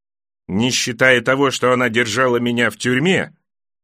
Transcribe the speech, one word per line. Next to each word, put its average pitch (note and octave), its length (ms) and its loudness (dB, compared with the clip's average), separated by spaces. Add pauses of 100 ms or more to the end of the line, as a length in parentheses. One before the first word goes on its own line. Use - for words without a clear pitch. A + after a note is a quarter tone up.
(480)
«Не A2 240 0
считая B2 500 2
того, C3+ 300 0
что B2 200 0
она B2 180 0
держала A#2+ 480 0
меня A#2+ 340 -2
в - 60 -14
тюрьме B2+ 580 -2 (480)